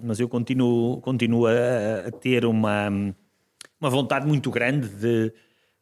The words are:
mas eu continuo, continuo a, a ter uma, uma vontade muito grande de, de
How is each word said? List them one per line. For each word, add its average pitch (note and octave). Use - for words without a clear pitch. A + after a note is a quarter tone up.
mas A2
eu A#2+
continuo, B2
continuo A#2
a, A2+
a A#2
ter B2
uma, G#2+
uma D3
vontade C3+
muito C#3
grande A#2+
de, A2+
de -